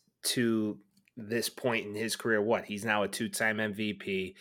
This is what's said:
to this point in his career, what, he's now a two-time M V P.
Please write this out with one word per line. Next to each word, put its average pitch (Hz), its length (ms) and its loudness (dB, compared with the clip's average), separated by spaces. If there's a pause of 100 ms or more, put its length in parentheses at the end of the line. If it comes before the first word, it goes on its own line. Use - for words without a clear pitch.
(240)
to 110 560 2 (360)
this 110 320 -4
point 113 380 -2
in 104 80 -8
his 110 220 -2
career, 110 260 2
what, 104 240 2
he's 104 200 -6
now 107 180 4
a 98 40 0
two-time 107 520 0
M 107 140 0
V 107 200 -2
P. 95 480 -4